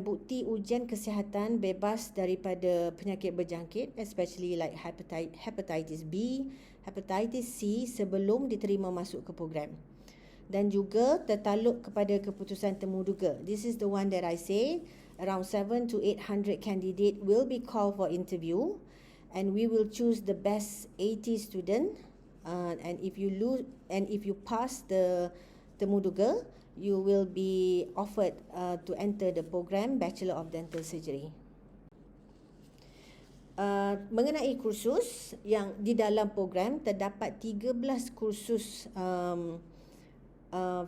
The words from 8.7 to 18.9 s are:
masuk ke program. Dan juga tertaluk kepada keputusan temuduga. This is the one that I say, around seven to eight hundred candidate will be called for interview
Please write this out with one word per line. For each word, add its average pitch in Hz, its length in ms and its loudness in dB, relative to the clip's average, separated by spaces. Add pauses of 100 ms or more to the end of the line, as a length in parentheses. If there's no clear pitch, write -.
masuk 175 320 -6
ke 175 80 -12
program. 156 400 -6 (720)
Dan 202 240 2
juga 208 560 4
tertaluk 220 640 2
kepada 202 320 2
keputusan 196 560 -4
temuduga. 190 640 0
This 208 240 -4
is 226 160 -2
the 202 80 2
one 196 240 2
that 180 80 2
I 170 160 0
say, 240 480 0 (320)
around 190 320 -2
seven 226 400 0
to 226 160 0
eight 208 240 0
hundred 202 320 0
candidate 196 640 2
will 226 240 6
be 254 80 0
called 202 400 0
for 190 80 2
interview 175 720 0 (560)